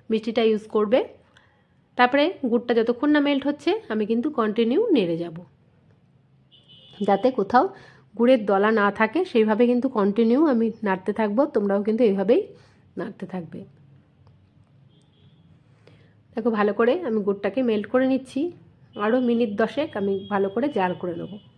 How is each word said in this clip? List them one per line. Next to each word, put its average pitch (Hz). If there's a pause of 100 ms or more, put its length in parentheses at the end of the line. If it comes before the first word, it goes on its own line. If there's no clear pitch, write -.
(120)
মিষ্টিটা 220
ইউজ 214 (120)
করবে। 214 (960)
তারপরে 254 (280)
গুড়টা 240
যতক্ষণ 240
না 302
মেল্ট 277
হচ্ছে 294 (220)
আমি 214
কিন্তু 233 (120)
কন্টিনিউ 226 (140)
নেড়ে 170
যাব, 165 (1700)
যাতে 196 (120)
কোথাও 240 (520)
গুড়ের 240
দলা 202
না 208 (120)
থাকে। 220 (120)
সেইভাবে 220
কিন্তু 247 (100)
কন্টিনিউ 226 (140)
আমি 226 (200)
নাড়তে 185
থাকবো, 214 (140)
তোমরাও 202
কিন্তু 220
এইভাবেই 196 (580)
নাড়তে 190
থাকবে। 180 (2750)
দেখো 233 (100)
ভালো 208
করে 233 (140)
আমি 220
গুড়টাকে 202 (100)
মেল্ট 214
করে 254
নিচ্ছি, 262 (640)
আরও 226 (120)
মিনিট 233 (100)
দশেক 277 (120)
আমি 196 (200)
ভালো 196
করে 240 (100)
জাল 185
করে 175
নেব। 170 (240)